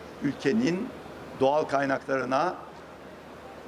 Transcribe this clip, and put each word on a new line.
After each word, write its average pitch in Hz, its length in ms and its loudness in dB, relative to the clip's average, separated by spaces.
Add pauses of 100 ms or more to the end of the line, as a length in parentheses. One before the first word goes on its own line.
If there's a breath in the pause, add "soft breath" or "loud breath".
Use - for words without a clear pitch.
(240)
ülkenin 151 680 2 (500)
doğal 143 240 6
kaynaklarına, 135 920 2 (1120)